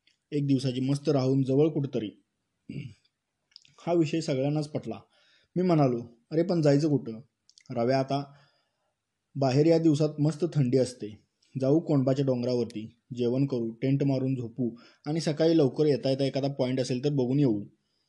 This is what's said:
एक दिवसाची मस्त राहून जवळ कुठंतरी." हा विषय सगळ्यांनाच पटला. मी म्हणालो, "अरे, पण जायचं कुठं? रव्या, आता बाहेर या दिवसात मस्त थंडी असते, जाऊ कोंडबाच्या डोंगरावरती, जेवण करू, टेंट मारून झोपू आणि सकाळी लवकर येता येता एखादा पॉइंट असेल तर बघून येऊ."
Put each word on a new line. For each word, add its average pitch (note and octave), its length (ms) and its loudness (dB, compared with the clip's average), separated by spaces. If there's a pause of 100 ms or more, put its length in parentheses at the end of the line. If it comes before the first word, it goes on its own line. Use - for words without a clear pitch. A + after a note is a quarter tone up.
(320)
एक D3 140 -2
दिवसाची C3 340 0
मस्त C#3+ 280 -2
राहून C3+ 340 2
जवळ C3+ 260 4
कुठंतरी." C3 560 -6 (1600)
हा E3+ 60 -2
विषय E3 280 0
सगळ्यांनाच D3 480 -2
पटला. A2 320 -10 (560)
मी F3+ 60 0
म्हणालो, D3 380 2 (320)
"अरे, D#3+ 100 0
पण F3 200 0
जायचं D3 260 4
कुठं? A2+ 320 -2 (500)
रव्या, A#2+ 280 0
आता C#3 260 -2 (1080)
बाहेर C3+ 320 2
या E3 120 6
दिवसात D#3 300 2 (120)
मस्त D#3 240 0 (100)
थंडी C3 240 4
असते, G#2+ 460 -4 (360)
जाऊ C3+ 200 4
कोंडबाच्या C3+ 440 0
डोंगरावरती, A#2+ 720 -2 (200)
जेवण B2 300 0
करू, A#2 240 -4
टेंट C#3 320 -2
मारून C3+ 320 0
झोपू A#2 420 -6 (300)
आणि D#3 140 -4
सकाळी D#3+ 380 2
लवकर D3+ 280 2
येता C3+ 240 0
येता C3+ 140 0
एखादा C3+ 240 -2
पॉइंट C3 320 -2
असेल B2+ 240 -4
तर D3 60 2
बघून C3+ 280 0
येऊ." A2 260 2 (440)